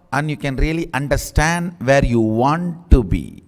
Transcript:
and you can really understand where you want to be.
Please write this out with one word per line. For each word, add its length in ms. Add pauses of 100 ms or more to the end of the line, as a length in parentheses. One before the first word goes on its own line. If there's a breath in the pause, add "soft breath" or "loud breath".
(120)
and 180
you 60
can 200
really 360
understand 880
where 240
you 160
want 720
to 120
be. 460